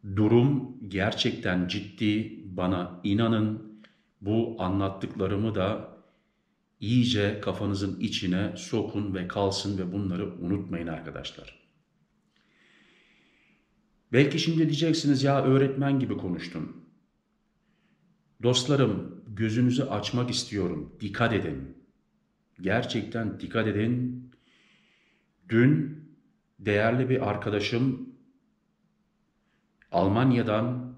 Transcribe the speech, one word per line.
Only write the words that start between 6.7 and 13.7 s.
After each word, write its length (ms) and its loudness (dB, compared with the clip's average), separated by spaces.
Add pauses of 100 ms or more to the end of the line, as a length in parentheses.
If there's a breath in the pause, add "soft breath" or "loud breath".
iyice 640 2
kafanızın 580 -2
içine 580 -2
sokun 580 -4
ve 120 -4
kalsın 500 -2
ve 140 -4
bunları 440 -4
unutmayın 520 -4
arkadaşlar. 720 -12 (2500 soft breath)